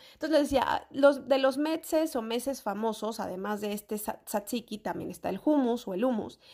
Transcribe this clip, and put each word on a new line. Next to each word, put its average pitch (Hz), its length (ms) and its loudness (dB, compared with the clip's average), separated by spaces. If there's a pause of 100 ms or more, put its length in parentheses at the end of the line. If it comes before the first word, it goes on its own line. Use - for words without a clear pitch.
(140)
entonces 311 260 2
les 285 100 2
decía, - 420 2
los, 277 360 4
de 269 100 4
los 269 200 2
mezes 320 580 0
o 240 60 -2
meses 240 400 -4
famosos, 214 580 -4
además 196 420 -6
de 208 120 -4
este 208 240 -6
sa-, - 280 -8
tzatziki, 214 520 -6
también 185 320 -6
está 180 200 -8
el 190 140 -4
hummus 254 440 2
o 196 60 -6
el 202 120 0
hummus, 233 340 -2 (140)